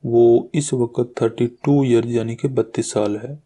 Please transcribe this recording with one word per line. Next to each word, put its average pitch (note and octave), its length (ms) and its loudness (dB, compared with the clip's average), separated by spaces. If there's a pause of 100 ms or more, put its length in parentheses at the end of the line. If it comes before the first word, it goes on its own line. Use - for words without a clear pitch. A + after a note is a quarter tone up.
वो A#2 480 4
इस D3 200 -2
वक्त B2 480 -4
थर्टी A2+ 240 -2
टू C#3+ 380 0
ईयर, A#2 220 2
यानी A#2 280 -4
कि C#3+ 140 -6
बत्तीस - 440 -4
साल G#2 240 -2
है। B2+ 300 -12